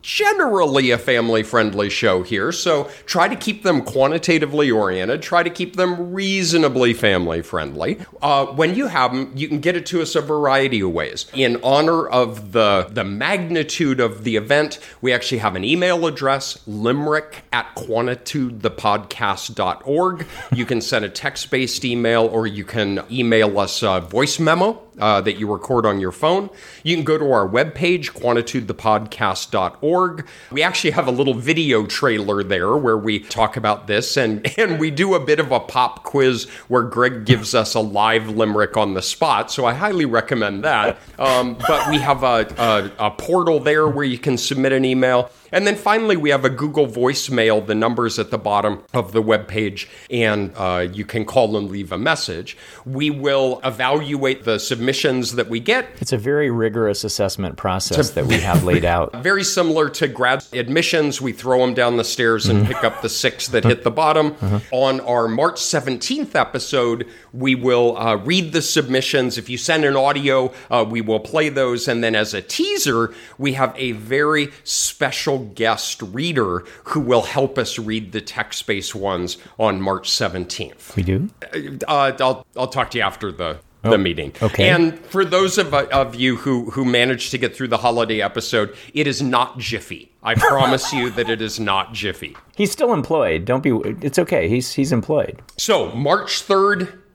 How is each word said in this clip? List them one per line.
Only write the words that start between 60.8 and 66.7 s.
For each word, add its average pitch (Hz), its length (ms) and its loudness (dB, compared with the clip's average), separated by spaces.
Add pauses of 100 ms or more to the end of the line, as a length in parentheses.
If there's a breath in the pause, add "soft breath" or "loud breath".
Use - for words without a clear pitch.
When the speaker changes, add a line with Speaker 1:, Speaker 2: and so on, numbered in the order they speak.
Speaker 1:
We 131 120 -4
throw 127 320 2
'em 127 100 2
down 120 240 2
the 113 60 0
stairs 113 440 2
and 104 120 4
Speaker 2:
Mm-hmm. 104 140 4
Speaker 1:
pick - 100 -2
up 113 180 0
the 113 80 -4
six - 380 -2
that 113 160 0
hit 117 200 2
the 117 80 2
bottom. 151 500 2
Speaker 2:
Uh-huh. 101 180 0 (120)
Speaker 1:
On 131 300 2
our 120 260 0
March 143 320 0
seventeenth 147 760 -4
episode, 120 720 0 (260 loud breath)